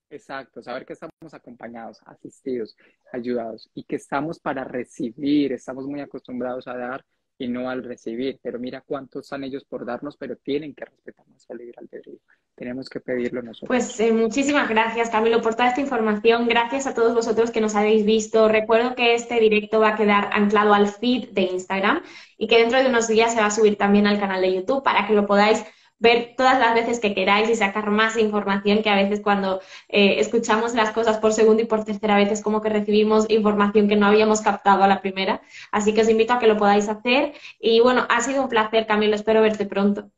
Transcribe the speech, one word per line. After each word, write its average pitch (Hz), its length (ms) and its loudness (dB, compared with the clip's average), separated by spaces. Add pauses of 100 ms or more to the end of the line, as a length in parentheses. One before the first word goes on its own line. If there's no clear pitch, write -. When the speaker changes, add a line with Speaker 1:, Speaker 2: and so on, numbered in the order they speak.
(100)
Speaker 1:
exacto, 135 520 -16
saber 127 220 -12
que - 80 -18
estamos - 400 -18
acompañados, 117 720 -18
asistidos, - 720 -12 (360)
ayudados, 117 640 -8
y - 100 -14
que - 120 -8
estamos 151 420 -8
para 135 240 -8
recibir, 139 880 -4
estamos 131 340 -10
muy 143 140 -10
acostumbrados 127 680 -10
a 123 80 -12
dar 123 280 -10 (360)
y 127 80 -6
no 123 220 -6
al 127 120 -6
recibir, 120 600 -8
pero 120 160 -8
mira 127 240 -12
cuántos 135 420 -12
están 139 200 -12
ellos 135 200 -12
por 123 220 -12
darnos, 120 320 -10
pero 123 180 -12
tienen 147 380 -8
que - 100 -16
respetar - 420 -20
nuestro - 300 -20
libre 120 220 -18
albedrío. - 400 -20 (360)
Tenemos 123 360 -12
que - 100 -12
pedirlo 123 400 -6
nosotros. 117 260 -16
Speaker 2:
Pues, 226 320 -4
eh, 226 140 2
muchísimas 254 560 0
gracias, 226 400 0
Camilo, 226 320 0
por 220 140 -2
toda 247 160 2
esta 247 100 -2
información. 226 680 0
Gracias 240 400 -2
a 247 60 -6
todos 233 220 0
vosotros 226 360 0
que 226 120 -2
nos 208 140 -2
habéis 214 280 2
visto. 220 440 2
Recuerdo 226 460 2
que 240 200 2
este 233 260 -2
directo 214 400 2
va 214 80 4
a 214 80 0
quedar 208 380 2
anclado 208 400 4
al 202 140 4
feed 240 420 -4
de - 100 -2
Instagram 190 600 -2 (340)
y 214 100 -6
que 226 120 4
dentro 240 200 4
de 262 120 2
unos 233 180 0
días 226 240 2
se 233 80 0
va 208 60 2
a 214 40 0
subir 208 280 2
también 202 280 4
al 208 140 0
canal 190 220 -2
de 185 120 0
YouTube 254 280 -4
para 202 240 0
que 214 80 2
lo 202 120 2
podáis 208 380 2 (360)
ver 240 360 2
todas 262 220 4
las 233 160 2
veces 233 240 0
que 202 160 -2
queráis 196 360 2
y 233 40 2
sacar 202 360 -2
más 220 260 0
información, 208 680 0
que 214 60 -2
a 208 80 2
veces 202 240 0
cuando, 190 400 0 (280)
eh, 202 300 4
escuchamos 226 560 0
las 220 160 0
cosas 220 280 0
por 220 140 2
segunda 220 300 4
y 226 40 -2
por 214 180 -2
tercera 208 320 0
vez 202 160 2
es 208 100 -4
como 214 200 -2
que 214 80 -2
recibimos 214 580 2
información 208 580 2
que 208 100 2
no 202 100 4
habíamos 214 340 4
captado 196 420 2
a 196 60 6
la 196 140 2
primera. 190 400 -4 (280)
Así 208 240 0
que 226 60 4
os 220 80 4
invito 226 240 2
a 247 60 2
que 226 80 0
lo 214 100 6
podáis 208 320 2
hacer. 247 460 -2 (260)
Y 226 200 4
bueno, 247 280 4
ha 240 140 0
sido 269 200 -2
un 254 60 -4
placer, 220 380 0
Camilo. 214 280 2
Espero 220 280 2
verte 208 240 0
pronto. 202 520 -2